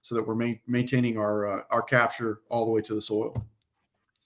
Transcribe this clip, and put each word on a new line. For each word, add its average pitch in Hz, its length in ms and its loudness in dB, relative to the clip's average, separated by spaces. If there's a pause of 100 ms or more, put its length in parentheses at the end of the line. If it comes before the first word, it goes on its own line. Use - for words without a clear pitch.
so - 140 -6
that 110 100 0
we're 110 80 -2
ma-, 117 320 -2
maintaining 123 540 2
our, 104 400 0
uh, - 100 -10
our - 140 0
capture 113 560 0 (100)
all 117 160 0
the 113 60 2
way 110 100 4
to 107 140 -6
the 107 60 -2
soil. 107 340 -2 (920)